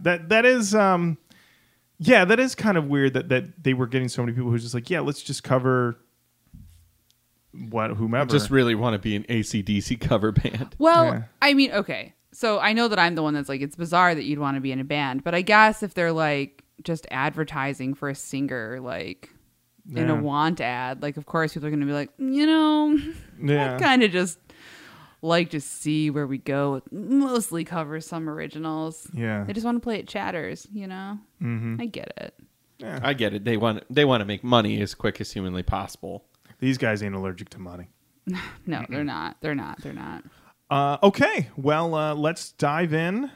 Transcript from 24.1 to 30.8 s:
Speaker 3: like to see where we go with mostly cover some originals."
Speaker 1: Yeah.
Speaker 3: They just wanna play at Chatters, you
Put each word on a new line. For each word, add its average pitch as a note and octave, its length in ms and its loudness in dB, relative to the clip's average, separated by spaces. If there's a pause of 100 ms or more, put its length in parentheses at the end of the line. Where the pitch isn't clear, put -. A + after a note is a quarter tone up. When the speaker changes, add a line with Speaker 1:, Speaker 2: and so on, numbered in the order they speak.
Speaker 3:
like E3+ 280 2
to D3+ 100 -4
see D3+ 500 -2
where C#3+ 160 -2
we C3+ 120 -4
go C#3 360 -2
with - 180 -10
mostly A3+ 720 0
cover D#3+ 360 -6
some D#3+ 280 -8
originals." D#3 840 -8
Speaker 1:
Yeah. A2 300 -4
Speaker 3:
They G2 100 -8
just A3 100 -6
wanna A#3+ 160 0
play A3+ 200 -6
at - 60 -14
Chatters, F#3+ 680 -8
you G3+ 140 -10